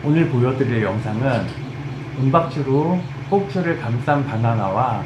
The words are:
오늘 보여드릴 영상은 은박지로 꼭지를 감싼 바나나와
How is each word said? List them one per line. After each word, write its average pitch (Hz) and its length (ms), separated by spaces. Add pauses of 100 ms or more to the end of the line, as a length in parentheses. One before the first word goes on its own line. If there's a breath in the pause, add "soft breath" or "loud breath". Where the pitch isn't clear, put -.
오늘 151 240
보여드릴 123 560
영상은 110 800 (560)
은박지로 147 800 (300)
꼭지를 185 520
감싼 139 460
바나나와 113 800